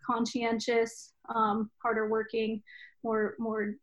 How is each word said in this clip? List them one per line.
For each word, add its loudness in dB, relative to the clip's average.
conscientious, 0
um, 2
harder 0
working, 0
more, 0
more -2